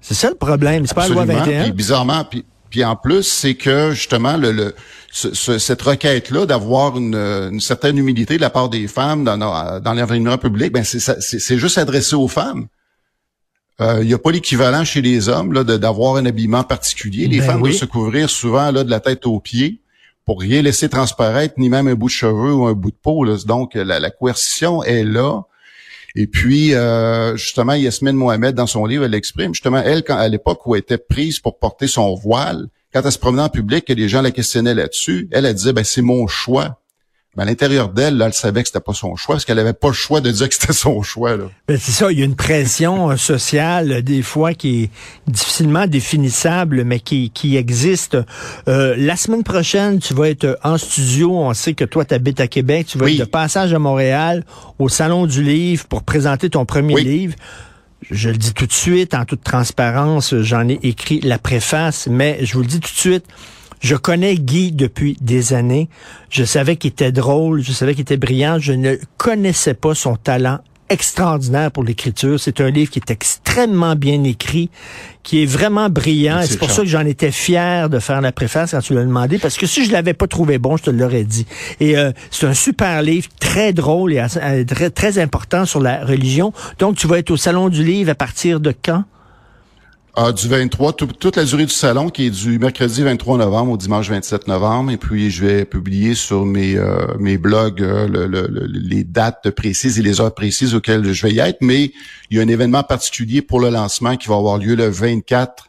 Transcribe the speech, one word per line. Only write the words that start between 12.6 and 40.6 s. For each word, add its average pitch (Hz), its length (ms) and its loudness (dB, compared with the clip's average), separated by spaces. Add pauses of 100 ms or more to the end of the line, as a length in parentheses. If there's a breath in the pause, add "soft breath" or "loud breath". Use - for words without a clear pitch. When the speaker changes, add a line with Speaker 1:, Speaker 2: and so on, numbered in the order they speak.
Speaker 2:
Euh, 113 220 2
il 113 60 0
y 120 40 6
a 120 60 2
pas 160 120 0
l'équivalent 143 540 2
chez 147 160 -2
les 123 260 2
hommes 156 260 0
là, 135 100 2
de, 117 120 2
d'avoir 113 420 0
un 131 100 0
habillement 113 360 0
particulier. 113 640 -4
Les - 120 2
Speaker 1:
Ben 135 80 2
Speaker 2:
femmes 123 160 2
Speaker 1:
oui. 139 80 2
Speaker 2:
doivent 185 80 0
se 135 60 -4
couvrir 117 440 -2
souvent 131 400 0
là, 135 140 2
de 120 80 -2
la 110 80 0
tête 131 260 -2
aux 110 140 0
pieds 139 420 -4 (420 soft breath)
pour 98 160 -2
rien 117 220 2
laisser 143 260 2
transparaître, 131 680 0
ni 131 120 2
même 135 180 2
un 127 80 2
bout 113 120 -2
de 123 40 0
cheveux 117 420 0
ou 127 140 2
un 113 60 2
bout 101 180 -4
de - 100 -12
peau. 156 220 0
Là. 107 220 0
Donc, 120 280 -2
la, 95 260 -2
la 78 120 -2
coercition 160 720 -2
est 113 200 0
là. 123 380 0 (760 loud breath)
Et 104 100 0
puis, 147 460 2
euh, 113 640 0
justement, 120 380 -2
Yasmine 139 420 0
Mohamed, 123 400 0
dans 120 120 0
son 107 180 -2
livre, 135 180 -2
elle 120 80 0
l'exprime. 107 420 -4
Justement, 127 300 0
elle, 156 180 2
quand, 147 140 -2
à 110 140 2
l'époque - 360 -2
où 120 80 0
elle 104 60 2
était 117 180 -4
prise 151 420 -2
pour - 200 -6
porter 127 280 -2
son 101 280 0
voile, 117 540 -2 (240)
quand 131 100 2
elle 143 80 0
se - 80 -4
promenait 127 240 2
en 151 60 0
public, 120 340 -2
que 135 100 -2
les 110 140 0
gens 123 140 2
la 131 100 2
questionnaient 120 420 0
là-dessus, 135 600 -2
elle, 135 120 2
elle 117 80 2
disait, « 104 200 0
Ben, 110 100 0
c'est - 180 -2
mon 123 240 2
choix. » 139 540 -4 (580)
Mais 101 60 -4
à 101 40 -2
l'intérieur 127 420 0
d'elle, 135 260 2
là, 113 120 2
elle 107 60 -2
savait 110 280 0
que - 80 -4
c'était 98 100 -4
pas 101 140 -8
son 87 240 -8
choix, - 180 -4
parce 143 80 -4
qu'elle 113 160 0
avait 110 140 2
pas - 160 0
le 127 40 0
choix - 280 0
de 123 100 0
dire 113 160 0
que - 80 -2
c'était - 160 0